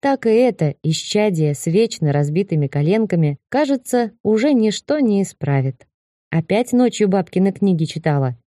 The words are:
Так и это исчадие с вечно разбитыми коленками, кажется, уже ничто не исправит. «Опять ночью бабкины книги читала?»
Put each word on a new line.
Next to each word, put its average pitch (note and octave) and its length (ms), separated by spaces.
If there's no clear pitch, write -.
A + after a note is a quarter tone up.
Так C4+ 240
и A#3 40
это A3 540
исчадие D#3+ 720
с - 100
вечно E3+ 460
разбитыми D3 560
коленками, E3 680
кажется, B3+ 640
уже A3 320
ничто A3+ 460
не G#3 240
исправит. C#3 640
«Опять F#3+ 440
ночью A#3+ 340
бабкины F#3+ 440
книги F#3 340
читала?» C#3+ 500